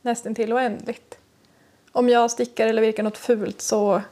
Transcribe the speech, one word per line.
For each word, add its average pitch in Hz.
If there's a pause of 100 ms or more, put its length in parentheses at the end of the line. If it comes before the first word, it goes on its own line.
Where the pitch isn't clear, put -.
nästan 233
till 220
oändligt. - (720)
Om 247
jag 233
stickar 233
eller 220
virkar 220
något 214
fult 214
så 208 (100)